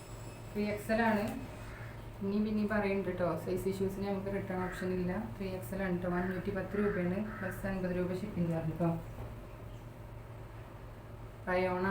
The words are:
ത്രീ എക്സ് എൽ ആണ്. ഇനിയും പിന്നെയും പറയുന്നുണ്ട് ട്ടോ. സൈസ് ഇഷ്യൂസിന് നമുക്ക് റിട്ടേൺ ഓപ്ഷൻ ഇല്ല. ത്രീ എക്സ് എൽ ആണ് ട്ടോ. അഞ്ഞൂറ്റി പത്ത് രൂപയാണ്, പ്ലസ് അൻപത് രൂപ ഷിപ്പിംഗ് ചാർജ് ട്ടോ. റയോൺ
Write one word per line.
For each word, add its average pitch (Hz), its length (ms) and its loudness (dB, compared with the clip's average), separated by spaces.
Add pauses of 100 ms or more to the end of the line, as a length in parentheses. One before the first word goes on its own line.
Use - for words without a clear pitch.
(520)
ത്രീ 208 120 0 (100)
എക്സ് 208 220 -2
എൽ 220 120 6
ആണ്. 214 160 6 (1000)
ഇനിയും 202 240 2
പിന്നെയും 214 280 2
പറയുന്നുണ്ട് 196 380 4 (100)
ട്ടോ. 175 60 6 (180)
സൈസ് 180 260 2
ഇഷ്യൂസിന് 190 380 0
നമുക്ക് 196 260 0
റിട്ടേൺ 185 320 0
ഓപ്ഷൻ 185 300 -2
ഇല്ല. 180 140 2 (260)
ത്രീ 196 100 -2 (100)
എക്സ് 185 180 -6
എൽ 190 120 0
ആണ് 180 160 4
ട്ടോ. 180 160 2
അഞ്ഞൂറ്റി 185 380 0
പത്ത് 190 240 -2
രൂപയാണ്, 180 360 2 (220)
പ്ലസ് 185 320 -4
അൻപത് 185 260 0
രൂപ 180 240 2
ഷിപ്പിംഗ് 175 320 2
ചാർജ് 160 260 0
ട്ടോ. 170 100 6 (2500)
റയോൺ 180 420 4